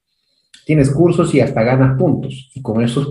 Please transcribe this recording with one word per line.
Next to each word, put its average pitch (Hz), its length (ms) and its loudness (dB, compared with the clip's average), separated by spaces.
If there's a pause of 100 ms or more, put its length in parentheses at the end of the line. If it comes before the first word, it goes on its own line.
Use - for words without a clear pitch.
(640)
Tienes 151 240 2
cursos 170 440 0
y 143 60 4
hasta 113 240 0
ganas 131 340 2
puntos. - 560 -4
Y - 80 -16
con 113 220 -4
esos 139 280 -4